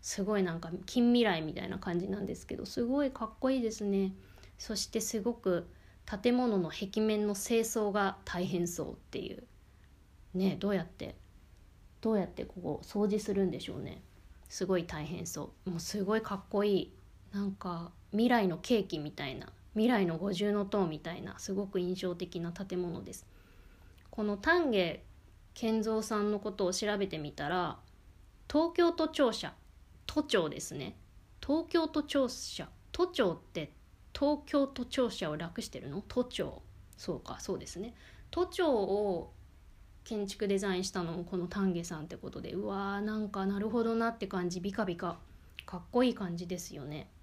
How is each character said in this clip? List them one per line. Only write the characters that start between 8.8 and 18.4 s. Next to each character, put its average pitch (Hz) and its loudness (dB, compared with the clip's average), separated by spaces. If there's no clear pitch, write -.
う - -8
っ - -10
て - -6
い - -8
う。 - -14
ね、 185 2
ど 196 0
う 202 2
や 175 2
っ 160 -4
て、 - -12
ど 220 2
う 214 4
や 185 2
っ - -8
て - -8
こ - -12
こ 175 -4
掃 208 0
除 208 4
す 214 -2
る 196 4
ん 175 2
で - -4
し - -8
ょ - -6
う - -6
ね。 - -10
す - -4
ご 185 4
い 170 0
大 160 -6
変 170 -6
そ - -8
う。 190 -4
も 170 -2
う 165 -4
す 202 -4
ご 214 2
い 220 2
か 208 -4
っ 190 -6
こ 202 2
い 208 4
い。 - 2
な 202 -2
ん 196 0
か 170 -8
未 226 4
来 226 6